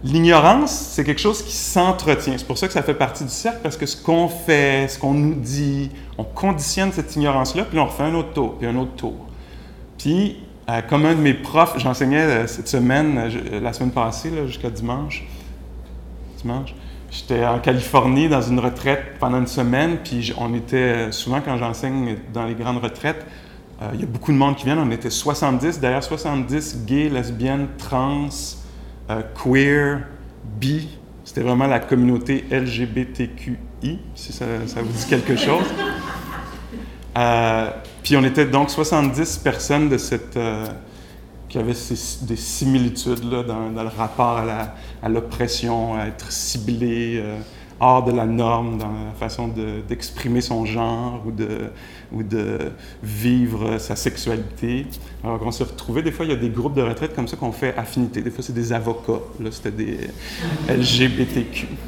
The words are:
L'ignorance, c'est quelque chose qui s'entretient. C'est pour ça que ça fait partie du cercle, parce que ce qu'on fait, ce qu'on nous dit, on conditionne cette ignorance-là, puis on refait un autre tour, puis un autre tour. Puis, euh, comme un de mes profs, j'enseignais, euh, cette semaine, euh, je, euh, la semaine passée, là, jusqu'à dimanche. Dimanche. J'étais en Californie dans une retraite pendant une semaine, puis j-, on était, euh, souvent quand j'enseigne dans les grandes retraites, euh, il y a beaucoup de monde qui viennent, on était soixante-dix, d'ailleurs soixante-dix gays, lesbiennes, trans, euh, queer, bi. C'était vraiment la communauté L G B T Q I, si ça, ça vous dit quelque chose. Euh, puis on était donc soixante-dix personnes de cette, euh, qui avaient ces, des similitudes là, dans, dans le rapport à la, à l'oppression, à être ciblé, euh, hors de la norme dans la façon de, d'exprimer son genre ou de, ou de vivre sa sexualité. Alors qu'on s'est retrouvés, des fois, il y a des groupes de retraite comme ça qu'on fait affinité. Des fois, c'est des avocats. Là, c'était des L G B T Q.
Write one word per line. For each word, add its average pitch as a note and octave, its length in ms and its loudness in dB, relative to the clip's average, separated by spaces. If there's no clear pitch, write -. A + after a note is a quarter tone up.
L'ignorance, E3 680 8
c'est - 320 -2
quelque C#3+ 180 0
chose G#3+ 220 2
qui - 120 -8
s'entretient. F3+ 800 2
C'est - 100 -8
pour C3 100 -2
ça - 80 0
que F#3 80 -2
ça D#3+ 80 2
fait C#3+ 140 2
partie C#3+ 300 0
du B2 40 -4
cercle, A#3 320 -4
parce D#3 160 -4
que D3 80 -2
ce - 160 -6
qu'on E3 260 4
fait, C#3+ 600 4
ce C3+ 100 -6
qu'on C#3 160 2
nous D3 220 4
dit, C#3 560 -2
on A2 60 -4
conditionne F#3+ 680 0
cette E3+ 240 -4
ignorance-là, C#3+ 500 2
puis D#3+ 120 0
on D3 80 6
refait - 180 -2
un D#3 120 2
autre D#3+ 180 -2
tour, D3 240 0
puis A#2 80 -4
un A#2+ 120 0
autre B2+ 180 -2
tour. - 320 -8
Puis, F#3 400 2
euh, A#2 200 0
comme D3 160 6
un D#3+ 80 8
de D#3 80 4
mes C#3+ 120 8
profs, - 440 4
j'enseignais, C3 440 4
euh, A#2+ 260 4
cette - 220 -6
semaine, C3+ 480 4
euh, A2+ 120 0
je, A2+ 80 -4
euh, G#2+ 220 -4
la A#2 140 -2
semaine B2 180 0
passée, A#2+ 400 0
là, D#3 160 -2
jusqu'à A#2+ 220 -4
dimanche. A#2+ 580 -6
Dimanche. B2 320 -4
J'étais A#2 340 0
en A#2+ 140 2
Californie B2+ 680 4
dans C#3 120 6
une B2 180 2
retraite B2 600 0
pendant B2+ 200 2
une B2 80 2
semaine, C#3+ 560 2
puis A#2+ 200 -4
j-, A2 140 -4
on A#2 160 -2
était, A#2+ 240 -2
euh, A#2 340 2
souvent B2+ 300 -2
quand C#3+ 160 -2
j'enseigne A#2+ 580 -2
dans A#2 120 -2
les A#2 100 -2
grandes A#2 220 -2
retraites, A#2+ 480 -4
euh, G#2+ 140 -6
il - 40 -4
y - 40 -2
a - 20 -4
beaucoup - 260 -2
de C#3 60 6
monde C#3 180 4
qui - 80 -12
viennent, D3 160 2
on C3+ 120 2
était A#2 180 -2
soixante-dix, D3 680 0
d'ailleurs C3 240 2
soixante-dix C#3+ 840 -2
gays, C#3+ 240 2
lesbiennes, C3 580 0
trans, C#3 520 0
euh, A2 120 -2
queer, C#3 680 4
bi. D3+ 280 0
C'était - 180 -4
vraiment B2 240 4
la A#2 140 4
communauté B2 720 4
L C3 160 2
G A#2+ 180 -2
B A#2+ 260 -2
T A#2+ 180 -4
Q - 280 -8
I, D#3 160 -2
si - 200 -12
ça, B2 120 -6
ça A#2 140 -6
vous A#2 100 -2
dit A#2 160 -2
quelque - 280 4
chose. E3 300 2
Euh, A#2 540 4
puis C#3+ 140 6
on C3+ 60 8
était C3+ 220 6
donc C#3 240 4
soixante-dix D3+ 680 2
personnes D3 520 2
de C3 80 4
cette, - 400 -4
euh, A2 300 -2
qui - 100 -6
avaient A#2 160 0
ces, - 520 -6
des A#2 100 -2
similitudes B2 960 0
là, B2 120 0
dans, A2+ 280 -4
dans A2+ 120 -4
le A2+ 60 -4
rapport A2+ 480 0
à A2+ 80 0
la, A2 300 -4
à A2+ 80 -4
l'oppression, A#2 880 -2
à G#2+ 100 -2
être - 260 -10
ciblé, A#2 920 -2
euh, G#2+ 140 -6
hors B2+ 220 8
de A#2+ 80 2
la A#2 140 2
norme A#2 520 2
dans G#2+ 100 -4
la G#2+ 300 -6
façon A2+ 300 -4
de, A2 400 -4
d'exprimer A#2+ 540 -2
son A#2 240 -2
genre A#2 600 -2
ou A#2 60 -4
de, G#2+ 400 -4
ou A2 120 -4
de G#2 500 -2
vivre A2+ 760 2
sa A2 180 -6
sexualité. A#2+ 880 -4
Alors A2+ 160 -2
qu'on A2 120 -4
s'est A#2+ 120 -2
retrouvés, A#2+ 380 -4
des D#3+ 100 -2
fois, E3 140 -6
il D#3 60 -2
y - 20 2
a C3 40 -2
des A#2 120 0
groupes A#2+ 240 -2
de C#3 80 2
retraite A#2+ 340 -2
comme A#2+ 140 -2
ça - 80 -8
qu'on A#2 160 -4
fait B2+ 240 -2
affinité. A2+ 440 -2
Des A#2 100 -4
fois, B2+ 120 -10
c'est - 100 -8
des A#2 200 -2
avocats. A2+ 480 -2
Là, A2 100 -6
c'était G#2+ 220 -8
des G#2+ 380 -4
L B2 160 2
G A#2+ 240 4
B B2+ 180 2
T B2 180 -2
Q. - 260 -8